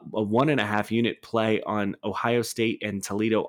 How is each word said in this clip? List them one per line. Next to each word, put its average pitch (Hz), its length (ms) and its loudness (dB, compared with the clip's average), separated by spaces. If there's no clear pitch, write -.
a 110 100 0
one 120 260 4
and 139 100 2
a 104 60 2
half 104 260 0
unit 113 300 0
play 110 400 0
on 101 420 -2
Ohio 117 380 0
State 113 420 -2
and 101 200 -6
Toledo 107 460 0